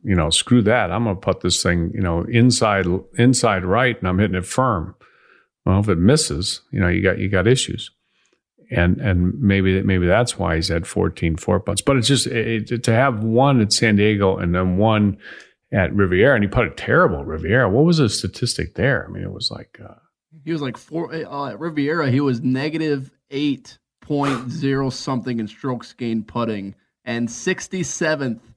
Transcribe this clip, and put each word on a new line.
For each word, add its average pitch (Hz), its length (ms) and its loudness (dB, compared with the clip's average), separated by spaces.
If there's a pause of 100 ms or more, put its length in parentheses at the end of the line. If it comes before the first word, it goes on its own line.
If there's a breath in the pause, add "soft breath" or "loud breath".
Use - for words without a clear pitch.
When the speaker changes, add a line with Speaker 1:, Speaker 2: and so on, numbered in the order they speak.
Speaker 1:
you 104 120 0
know, 80 140 2
"Screw 123 340 2
that. 104 280 2
I'm 110 140 -2
gonna 101 120 -2
putt 95 240 -2
this 90 220 -2
thing, 85 320 2
you 104 60 -4
know, 85 240 0
inside, 113 600 2 (300)
inside 117 480 2
right, 113 340 0
and 92 100 -2
I'm 92 100 0
hitting 95 180 0
it 90 100 -4
firm." 107 480 -2 (720 soft breath)
Well, 95 160 4
if 98 80 0
it 90 100 2
misses, 101 640 2 (100)
you 104 100 -4
know, 90 80 2
you 92 140 0
got, 92 160 0
you 98 100 -4
got 95 180 2
issues. - 440 0 (800)
And, 175 300 2
and 90 400 0
maybe, 95 420 2
maybe 92 240 2
that's 113 320 2
why 85 180 -2
he's 85 120 -2
had 85 180 -2
fourteen 85 500 -2
four 95 240 0
putts. 95 220 -4
But 139 140 2
it's 113 120 0
just, 135 180 2
it, 113 440 -4
it, 120 140 -4
to 117 80 2
have 120 320 2
one 123 360 4
at 101 120 2
San 110 240 2
Diego 101 400 2
and 87 180 -2
then 92 220 0
one 104 420 2 (540 loud breath)
at 95 200 2
Riviera, 101 420 4
and 104 100 2
he 98 40 -2
putted 110 280 -2
terrible 127 440 0
at 71 60 -10
Riviera. 98 420 0
What 120 160 4
was 170 140 4
the 131 100 4
statistic - 680 -6
there? 123 300 -2
I 87 40 -18
mean, - 140 -10
it - 80 -10
was - 180 -8
like, - 340 -16
uh, - 100 -20 (500)
Speaker 2:
He 156 80 -8
was, 156 100 -6
like, 123 140 -8
four, 156 360 -10
uh, 143 380 -8
at 101 100 -14
Riviera, 151 500 -2
he 131 100 2
was 127 200 0
negative 143 680 -2 (200)
eight 143 480 -6 (220)
point 139 500 -2
zero 135 400 -2
something 123 480 -6
in 107 80 -4
strokes 120 460 -8
gained 113 340 -4
putting 107 480 -6 (300)
and 117 260 -4
sixty-seventh 156 1120 -4 (160)